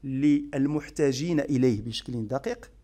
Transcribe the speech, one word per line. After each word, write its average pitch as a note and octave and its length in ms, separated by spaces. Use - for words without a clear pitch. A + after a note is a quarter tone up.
للمحتاجين D3 1400
إليه B2+ 420
بشكل A#2 460
دقيق C#3+ 440